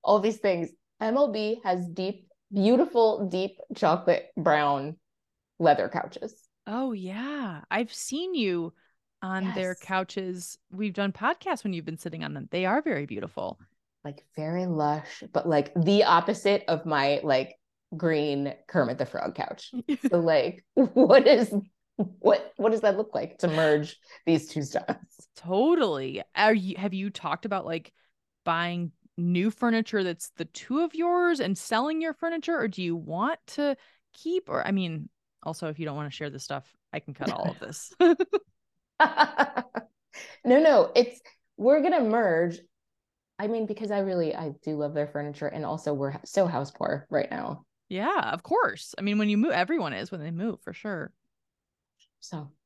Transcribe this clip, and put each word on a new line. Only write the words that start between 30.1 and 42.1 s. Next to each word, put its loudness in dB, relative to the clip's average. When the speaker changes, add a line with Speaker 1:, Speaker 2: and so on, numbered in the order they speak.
Speaker 2:
the -6
two -6
of -2
yours 0
and -2
selling -2
your -4
furniture, -4
or -2
do -8
you -2
want -4
to -2
keep, -4
or, -2
I -2
mean, -4
also, -8
if -8
you -8
don't -6
wanna -8
share -10
this -14
stuff, -10
I -8
can -16
cut -6
all -4
of -12
this. -14
<laughs> 6
Speaker 1:
<laughs> 2
No, 8
no, 6
it's, 4
we're 6
gonna 4
merge. 2